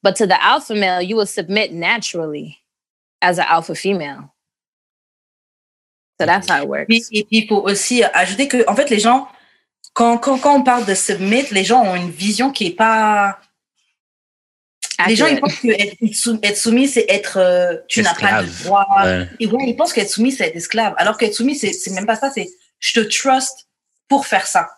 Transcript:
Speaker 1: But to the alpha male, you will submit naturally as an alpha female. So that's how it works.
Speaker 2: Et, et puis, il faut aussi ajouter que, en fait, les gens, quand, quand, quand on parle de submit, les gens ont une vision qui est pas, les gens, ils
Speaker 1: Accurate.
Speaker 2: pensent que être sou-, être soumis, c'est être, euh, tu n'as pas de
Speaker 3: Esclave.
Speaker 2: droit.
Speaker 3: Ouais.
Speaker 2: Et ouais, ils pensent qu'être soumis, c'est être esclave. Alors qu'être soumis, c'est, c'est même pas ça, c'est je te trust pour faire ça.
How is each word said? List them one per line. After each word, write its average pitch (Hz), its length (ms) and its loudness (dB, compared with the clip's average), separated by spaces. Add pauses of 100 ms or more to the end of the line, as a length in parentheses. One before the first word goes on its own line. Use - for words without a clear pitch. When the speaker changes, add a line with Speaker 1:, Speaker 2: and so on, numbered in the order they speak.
Speaker 1:
But 285 120 4
to 220 100 0
the 185 140 2
alpha 233 340 0
male, 185 280 0
you 196 140 -4
will 208 100 0
submit 196 460 -4
naturally 165 840 -6 (640)
as 180 200 2
an 156 80 0
alpha 165 260 0
female. 160 560 -4 (1900)
So 165 60 0
that's 185 220 0
how 143 140 2
it 143 60 -6
works. 139 220 -6
Speaker 2:
Et, 226 280 2
et 208 60 -2
puis, 220 140 0
il 214 100 -2
faut 208 120 2
aussi 202 440 0
ajouter 185 440 0
que, 254 200 2
en 202 80 0
fait, 285 140 2
les 214 100 2
gens, 247 280 2 (680)
quand, 233 240 4
quand, 262 200 0
quand 285 180 4
on 262 60 4
parle 247 240 2
de 196 80 0
submit, 208 560 0
les 202 140 0
gens 240 200 4
ont 185 120 0
une 175 140 -6
vision 208 420 -2
qui 208 160 -4
est 175 80 -8
pas, 214 640 2 (1700)
les 226 80 4
gens, 277 100 4
ils 302 100 4
Speaker 1:
Accurate. - 40 -2
Speaker 2:
pensent - 200 -2
que 247 120 0
être 208 420 -2
sou-, 226 280 -2
être 208 140 0
soumis, 233 320 2
c'est 247 200 2
être, 202 300 -2
euh, 180 380 2 (120)
tu - 140 -2
n'as 180 120 2
pas 110 280 0
de 87 60 -4
Speaker 3:
Esclave. 85 160 -14
Speaker 2:
droit. 98 220 2 (180)
Speaker 3:
Ouais. 92 240 0 (120)
Speaker 2:
Et 226 80 -2
ouais, 262 180 -2
ils 233 100 -2
pensent 320 160 0
qu'être 202 180 -2
soumis, 233 200 0
c'est 226 160 -4
être 160 100 -6
esclave. 208 420 -2
Alors 202 200 0
qu'être 214 160 0
soumis, 277 220 -2
c'est, 196 160 -4
c'est - 180 -10
même 190 160 -6
pas 220 100 0
ça, 277 160 -4
c'est 180 160 -8 (300)
je - 140 -6
te 226 80 2
trust 262 680 -2 (420)
pour 277 180 2
faire - 200 -2
ça. - 320 -2